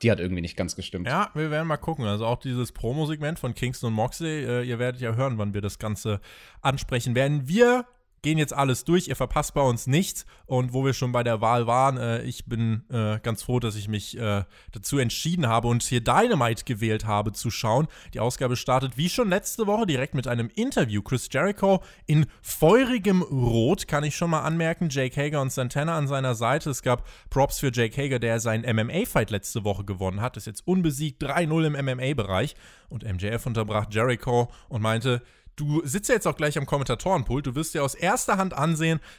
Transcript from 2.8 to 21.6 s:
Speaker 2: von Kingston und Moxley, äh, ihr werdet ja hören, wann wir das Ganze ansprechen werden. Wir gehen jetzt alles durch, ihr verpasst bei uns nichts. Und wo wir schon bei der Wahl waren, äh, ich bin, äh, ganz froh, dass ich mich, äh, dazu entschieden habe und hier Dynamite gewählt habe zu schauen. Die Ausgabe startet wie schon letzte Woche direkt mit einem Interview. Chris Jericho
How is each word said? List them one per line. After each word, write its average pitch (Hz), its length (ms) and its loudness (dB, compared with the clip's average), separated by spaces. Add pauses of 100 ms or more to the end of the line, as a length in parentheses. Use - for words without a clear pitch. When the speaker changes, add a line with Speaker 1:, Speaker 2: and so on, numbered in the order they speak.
Speaker 2:
von 127 160 -4
Kingston 123 320 -2
und 110 60 0
Moxley, 147 500 -2
äh, 123 180 -2
ihr 123 160 -4
werdet 123 220 -2
ja 117 140 -2
hören, 127 240 0
wann 101 140 -2
wir 101 100 -4
das 101 180 -6
Ganze 107 400 -4 (420)
ansprechen 131 540 -2
werden. 135 320 0
Wir 240 380 6 (340)
gehen 156 160 0
jetzt 151 160 0
alles 135 300 2
durch, 175 240 2
ihr 143 80 -4
verpasst - 400 -2
bei 147 60 2
uns 123 260 2
nichts. 151 400 0 (180)
Und 127 280 0
wo 131 120 0
wir 135 80 4
schon 123 200 -2
bei 120 100 2
der 117 180 0
Wahl 117 280 2
waren, 127 300 4
äh, 117 240 -2
ich 123 240 -10
bin, 113 440 0
äh, 107 300 0
ganz 113 240 -4
froh, 123 160 0
dass 107 160 -4
ich 101 100 -10
mich, 104 320 -6
äh, 104 240 0 (300)
dazu 120 260 -2
entschieden 151 480 0
habe 117 220 4
und 120 160 2
hier 120 160 0
Dynamite 127 640 2
gewählt 110 420 0
habe 104 260 2
zu - 200 -4
schauen. 117 340 2 (280)
Die - 40 -8
Ausgabe 123 380 0
startet 127 400 0
wie 165 120 0
schon 233 200 0
letzte 202 400 -2
Woche 214 180 2
direkt 135 280 0
mit 135 120 -2
einem 120 260 -2
Interview. 180 480 0
Chris - 300 -2
Jericho 196 500 2 (260)